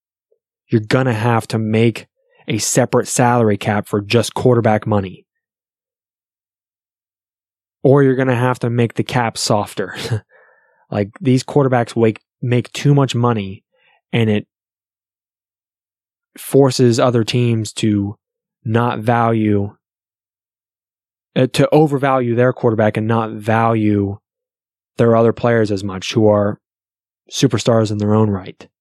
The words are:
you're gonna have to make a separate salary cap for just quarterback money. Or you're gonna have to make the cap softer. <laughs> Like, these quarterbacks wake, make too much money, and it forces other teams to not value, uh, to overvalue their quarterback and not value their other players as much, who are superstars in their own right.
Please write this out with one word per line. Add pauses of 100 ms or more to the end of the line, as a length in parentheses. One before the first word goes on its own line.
(680)
you're
gonna
have
to
make (400)
a
separate
salary
cap
for
just
quarterback
money. (2500)
Or
you're
gonna
have
to
make
the
cap
softer. (160)
<laughs> (680)
Like, (100)
these
quarterbacks
wake, (200)
make
too
much
money, (480)
and
it (1900)
forces
other
teams
to (480)
not
value, (1600)
uh,
to
overvalue
their
quarterback
and
not
value (800)
their
other
players
as
much,
who
are (720)
superstars
in
their
own
right. (120)